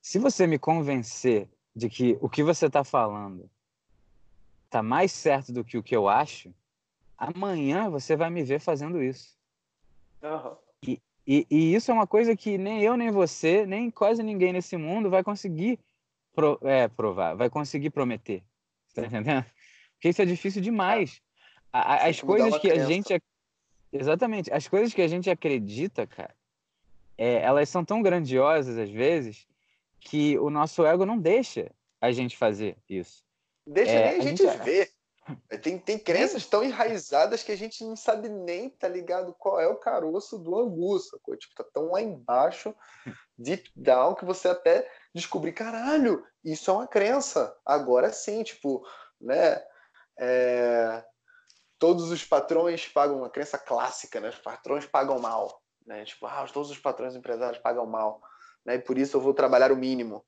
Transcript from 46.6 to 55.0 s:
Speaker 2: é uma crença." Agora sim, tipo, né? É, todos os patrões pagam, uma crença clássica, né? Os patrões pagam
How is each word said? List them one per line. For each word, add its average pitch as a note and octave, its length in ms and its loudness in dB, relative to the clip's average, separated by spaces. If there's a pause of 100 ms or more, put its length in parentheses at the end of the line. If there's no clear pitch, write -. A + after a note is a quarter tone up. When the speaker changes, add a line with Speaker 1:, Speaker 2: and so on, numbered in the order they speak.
Speaker 2:
é F#3 40 6
uma A#3+ 120 -2
crença." G#3 800 0
Agora C#3 480 4
sim, G#3+ 300 -6
tipo, C#3 440 -6 (320)
né? D3+ 460 2 (540)
É, B2 840 2 (760)
todos E3+ 320 4
os E3+ 140 -6
patrões E3 600 0
pagam, C#3+ 320 2
uma B2 120 -8
crença C#3+ 280 -8
clássica, B2 640 -4
né? G#2+ 80 -8
Os A#2+ 100 -12
patrões C#3 480 -8
pagam C#3 320 0